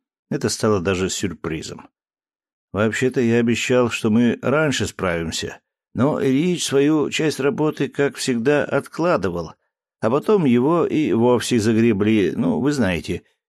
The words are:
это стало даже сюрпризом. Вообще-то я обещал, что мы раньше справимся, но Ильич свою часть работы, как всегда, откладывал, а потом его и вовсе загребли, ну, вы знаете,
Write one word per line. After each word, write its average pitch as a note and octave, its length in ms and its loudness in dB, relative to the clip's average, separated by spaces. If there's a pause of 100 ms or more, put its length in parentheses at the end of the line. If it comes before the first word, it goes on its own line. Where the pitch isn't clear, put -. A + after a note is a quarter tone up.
(300)
это C#3+ 180 -4
стало G#2+ 320 0
даже F2+ 300 -2
сюрпризом. D#2+ 800 -8 (800)
Вообще-то A2+ 480 0
я A#2 160 2
обещал, A#2+ 540 2
что - 180 -4
мы A#2 320 2
раньше C3 460 0
справимся, E2+ 720 -6 (340)
но C3+ 300 0
Ильич D3+ 400 0
свою C#3+ 460 2
часть D#3 280 -2
работы, C#3+ 500 -2
как - 280 -2
всегда, C3 480 0
откладывал, A2 880 -2 (480)
а A2 80 0
потом D#3+ 380 2
его C3+ 400 4
и B2+ 260 0
вовсе A#2 460 2
загребли, G#2+ 760 2
ну, - 260 -2
вы C#3+ 120 0
знаете, F#2 520 -4 (240)